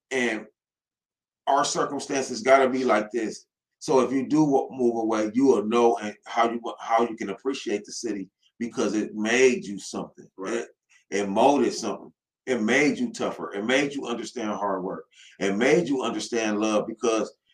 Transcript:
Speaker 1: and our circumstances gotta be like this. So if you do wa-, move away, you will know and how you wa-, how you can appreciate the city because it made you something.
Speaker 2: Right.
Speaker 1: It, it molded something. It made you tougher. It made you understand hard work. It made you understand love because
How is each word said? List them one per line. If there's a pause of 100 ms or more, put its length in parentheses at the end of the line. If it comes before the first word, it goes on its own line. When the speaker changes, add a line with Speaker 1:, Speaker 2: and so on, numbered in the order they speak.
(120)
Speaker 1:
and (1000)
our
circumstances
gotta
be
like
this. (340)
So
if
you
do
wa-,
move
away,
you
will
know
and (120)
how
you
wa-,
how
you
can
appreciate
the
city (320)
because
it
made
you
something. (100)
Speaker 2:
Right.
Speaker 1:
It, (420)
it
molded
something. (340)
It
made
you
tougher.
It
made
you
understand
hard
work. (340)
It
made
you
understand
love
because (200)